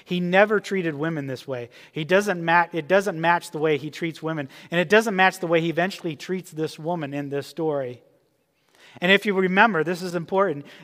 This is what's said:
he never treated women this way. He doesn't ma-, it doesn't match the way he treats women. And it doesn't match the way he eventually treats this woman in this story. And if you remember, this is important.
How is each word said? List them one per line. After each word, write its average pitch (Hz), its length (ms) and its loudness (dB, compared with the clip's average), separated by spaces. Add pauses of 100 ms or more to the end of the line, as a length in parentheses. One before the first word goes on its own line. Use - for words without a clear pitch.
he 180 140 -4
never 196 400 4
treated 180 360 -4
women 147 320 -6
this 131 200 -10
way. 123 220 -10 (220)
He 156 120 -6
doesn't 185 400 2
ma-, 170 300 4
it 156 140 -6
doesn't 190 320 2
match 170 320 0
the 160 80 -8
way 156 180 2
he 151 140 -8
treats 165 320 -8
women. 156 260 -6 (220)
And 170 100 0
it 165 80 -2
doesn't 214 260 4
match 185 240 4
the 180 80 -4
way 165 140 4
he 170 80 -2
eventually 170 460 -4
treats 185 360 -8
this 156 280 -6
woman 160 340 -6
in 143 160 -6
this 139 160 -6
story. 139 560 -6 (1000)
And 175 100 4
if 196 140 4
you 202 100 0
remember, 185 480 2
this 170 180 -4
is 175 140 -8
important. 175 500 -2 (180)